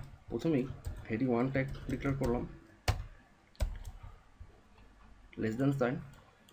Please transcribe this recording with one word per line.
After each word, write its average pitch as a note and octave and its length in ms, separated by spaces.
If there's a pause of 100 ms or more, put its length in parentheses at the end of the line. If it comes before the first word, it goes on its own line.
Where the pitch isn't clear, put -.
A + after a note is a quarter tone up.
(300)
প্রথমেই C3+ 340 (460)
হেডিং B2 240
ওয়ান A#2+ 200
ট্যাগ C3+ 120 (240)
ডিক্লেয়ার C3+ 320
করলাম, A#2+ 220 (3000)
less A2 180
than C#3 200
sign, B2+ 160 (560)